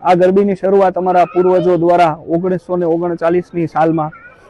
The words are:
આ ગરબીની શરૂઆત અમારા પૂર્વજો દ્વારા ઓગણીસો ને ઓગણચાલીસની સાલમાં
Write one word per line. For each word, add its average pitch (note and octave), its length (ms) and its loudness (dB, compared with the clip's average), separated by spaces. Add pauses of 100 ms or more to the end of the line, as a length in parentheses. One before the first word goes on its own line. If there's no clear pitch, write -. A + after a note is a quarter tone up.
આ F3+ 120 2
ગરબીની F#3+ 400 2
શરૂઆત F#3+ 440 0
અમારા F3+ 260 0
પૂર્વજો F3+ 520 0
દ્વારા E3 520 0
ઓગણીસો F3+ 480 -4
ને F3 80 -2
ઓગણચાલીસની E3+ 800 -2
સાલમાં D#3+ 440 -2 (400)